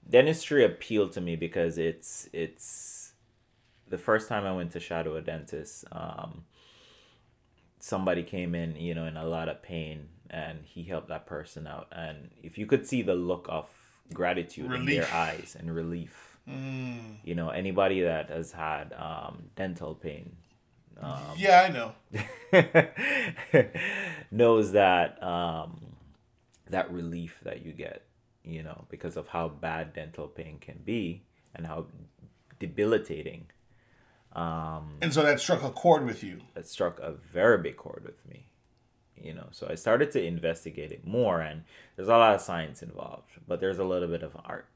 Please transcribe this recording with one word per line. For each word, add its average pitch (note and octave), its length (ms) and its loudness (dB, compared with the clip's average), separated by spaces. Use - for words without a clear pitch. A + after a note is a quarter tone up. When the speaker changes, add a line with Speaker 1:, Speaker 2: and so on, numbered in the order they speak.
Speaker 1:
dentistry D3 600 6
appealed G2+ 460 0
to F#2 100 -6
me F2 140 -2
because E2 420 -2
it's, - 560 -4
it's, - 800 -8
the F#2+ 80 -6
first A2 320 2
time G#2 160 -2
I F#2+ 80 -2
went F2 200 -4
to E2+ 80 -8
shadow E2 360 -4
a D#2 60 -6
dentist, D#2 720 -10
um, E2 520 -12
somebody F#2 420 -2
came F2 320 -6
in, E2 220 -4
you E2 180 -4
know, E2 120 -6
in D#2 100 -8
a D#2+ 80 -8
lot E2 240 -4
of D2 140 -10
pain, D#2 460 -10
and D#2 340 -10
he E2+ 200 -16
helped E2 240 -8
that D#2 180 -10
person D#2 400 -12
out. D2 260 -14
And D#2 380 -12
if E2 160 -16
you G#2 80 -6
could - 200 2
see B2 160 -2
the F#2 120 2
look F2+ 340 -2
of D#2 200 -6
gratitude F2 540 -2
in - 180 -4
their C#3+ 160 2
Speaker 2:
Relief. D#2+ 140 -2
Speaker 1:
eyes D#2+ 440 -2
and E2 160 -8
relief, E2 560 -8
Speaker 2:
Mm. B2+ 760 -10
Speaker 1:
you E2+ 100 -6
know, E2 140 -2
anybody F#2+ 540 2
that D#2+ 260 0
has D#2+ 240 -8
had, D#2 420 -6
um, - 600 -12
dental E2+ 380 -6
pain, - 420 -12
um, - 380 -10
Speaker 2:
Yeah, F#3 240 12
I F#3+ 80 6
know. A#2+ 240 -4
Speaker 1:
<laughs> - 1800 4
knows A2 420 6
that, F#2 500 6
um, E2+ 720 -4
that F#2 240 -2
relief E2+ 500 -8
that - 220 -10
you D#2+ 80 -14
get, - 320 -14
you D#2+ 200 -10
know, D#2 260 -14
because - 280 -10
of D2+ 120 -10
how E2 200 -4
bad D#2+ 440 -6
dental D#2 360 -12
pain D#2 300 -16
can - 260 -18
be G2 380 -4
and E2 120 -10
how D#2+ 200 -8
debilitating. G2 880 -2
Um, D#2+ 680 -6
Speaker 2:
And D#3+ 140 0
so D3+ 80 6
that D3 180 4
struck A2 220 0
a C3+ 80 -4
chord D#3 340 6
with A2+ 200 -6
you. F2+ 160 -12
Speaker 1:
It - 100 -14
struck F2 320 -2
a D2+ 140 -8
very F#2+ 460 4
big D2+ 180 -4
chord - 280 -14
with - 240 -20
me, - 200 -20
you D#2+ 160 -14
know. - 200 -16
So - 180 -12
I E2 60 -4
started B2 360 4
to A#2 100 2
investigate E2 720 -4
it - 140 -14
more, G2 340 2
and D#2 220 -8
there's F#2+ 120 -6
a A#2 80 8
lot A2+ 180 10
of G2 60 0
science D#2+ 420 -6
involved, - 480 -14
but F2 140 -4
there's F#2+ 180 0
a F#2+ 60 0
little F2+ 240 0
bit E2 140 -4
of D2+ 220 -12
art. - 320 -12